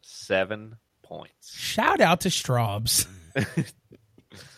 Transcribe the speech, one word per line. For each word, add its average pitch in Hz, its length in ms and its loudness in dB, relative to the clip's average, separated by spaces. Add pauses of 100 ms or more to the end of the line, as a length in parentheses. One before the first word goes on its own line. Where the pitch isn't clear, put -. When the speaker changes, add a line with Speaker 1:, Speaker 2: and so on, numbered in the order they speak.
Speaker 1:
seven 107 760 -4 (260)
points. - 520 -20
Speaker 2:
Shout 302 460 0
out 175 200 6
to 185 80 0
Straubs. 113 760 0 (300)
Speaker 1:
<laughs> 135 120 0 (1120)